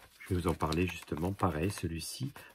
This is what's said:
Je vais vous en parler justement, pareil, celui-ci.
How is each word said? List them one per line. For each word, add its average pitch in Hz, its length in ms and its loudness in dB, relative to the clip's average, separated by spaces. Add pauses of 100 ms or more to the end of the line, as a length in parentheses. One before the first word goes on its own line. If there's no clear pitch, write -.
(200)
Je - 140 -2
vais 87 60 4
vous 82 80 2
en 80 60 4
parler 82 320 4
justement, 87 460 -2
pareil, 90 380 2
celui-ci. 82 640 -4 (220)